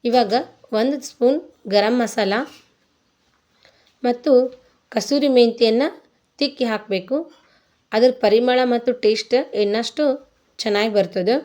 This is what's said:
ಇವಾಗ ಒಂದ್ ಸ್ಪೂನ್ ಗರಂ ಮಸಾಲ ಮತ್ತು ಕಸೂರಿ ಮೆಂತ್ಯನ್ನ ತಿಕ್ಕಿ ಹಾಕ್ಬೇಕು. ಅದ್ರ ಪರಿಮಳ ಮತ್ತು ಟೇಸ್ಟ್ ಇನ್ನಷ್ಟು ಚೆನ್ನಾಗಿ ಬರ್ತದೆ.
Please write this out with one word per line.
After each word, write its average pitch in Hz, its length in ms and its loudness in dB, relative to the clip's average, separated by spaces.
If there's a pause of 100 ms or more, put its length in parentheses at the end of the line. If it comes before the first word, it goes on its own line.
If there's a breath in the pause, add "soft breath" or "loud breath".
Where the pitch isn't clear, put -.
ಇವಾಗ 226 240 2 (460)
ಒಂದ್ 277 180 0 (120)
ಸ್ಪೂನ್ 269 300 0 (340)
ಗರಂ 208 280 2
ಮಸಾಲ 208 320 -2 (1700 loud breath)
ಮತ್ತು 240 260 0 (640 soft breath)
ಕಸೂರಿ 277 420 0
ಮೆಂತ್ಯನ್ನ 233 500 2 (520)
ತಿಕ್ಕಿ 277 320 -2
ಹಾಕ್ಬೇಕು. 208 460 -6 (760 soft breath)
ಅದ್ರ 240 200 4 (140)
ಪರಿಮಳ 247 340 2 (140)
ಮತ್ತು 240 200 -2 (120)
ಟೇಸ್ಟ್ 214 320 0 (280)
ಇನ್ನಷ್ಟು 226 400 -4 (600)
ಚೆನ್ನಾಗಿ 214 340 -2
ಬರ್ತದೆ. 190 460 -2